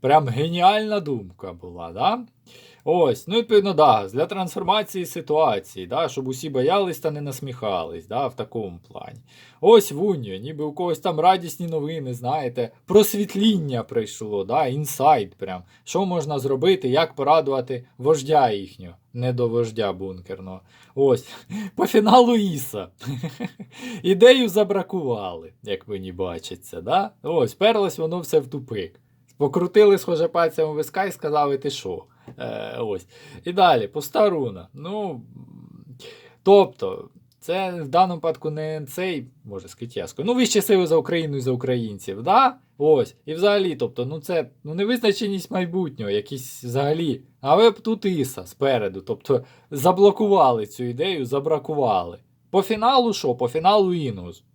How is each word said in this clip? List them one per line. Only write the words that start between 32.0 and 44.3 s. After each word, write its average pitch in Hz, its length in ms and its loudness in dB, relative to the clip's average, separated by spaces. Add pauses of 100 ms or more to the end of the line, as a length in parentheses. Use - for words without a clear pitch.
Е, 110 400 -10
ось. 104 280 -8 (380)
І 180 80 -8
далі, 160 360 4
пуста 202 420 0
руна. 113 440 -6
Ну, 170 480 -10 (1200)
тобто, - 680 4 (320)
це 180 420 -6
в 139 60 -10
даному 175 260 4
випадку 160 360 -4
не 156 380 -8
цей, 170 380 -6 (180)
може, 98 240 -14
з - 60 -20
Китєскою. 120 520 -8
Ну, 240 80 0
вищі 240 260 2
сили 190 260 4
за 160 100 2
Україну 160 400 -2
і 135 40 -4
за 127 100 -2
українців, 117 720 -4
да? 226 340 4 (220)
Ось. 147 380 2 (100)
І 151 80 -8
взагалі, 190 420 2
тобто, 123 300 -4
ну, 156 140 -10
це, 151 300 -4 (140)